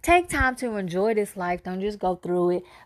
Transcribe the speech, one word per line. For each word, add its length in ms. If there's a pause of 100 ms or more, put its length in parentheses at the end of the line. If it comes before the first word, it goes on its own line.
Take 280
time 280
to 200
enjoy 380
this 220
life. 280
Don't 160
just 180
go 160
through 360
it. 120 (240)